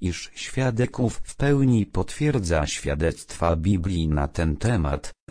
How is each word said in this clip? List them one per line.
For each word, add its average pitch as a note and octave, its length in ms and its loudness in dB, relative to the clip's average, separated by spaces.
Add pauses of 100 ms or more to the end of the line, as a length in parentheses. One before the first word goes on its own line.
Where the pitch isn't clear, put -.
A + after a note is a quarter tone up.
iż F2+ 340 -4
świadków B2 880 -2
w - 120 -14
pełni C3+ 500 4
potwierdza F2+ 800 0
świadectwa D#2+ 880 -2
Biblii E2+ 520 0
na D2 200 2
ten D#2+ 300 -2
temat, D#2+ 540 -2 (200)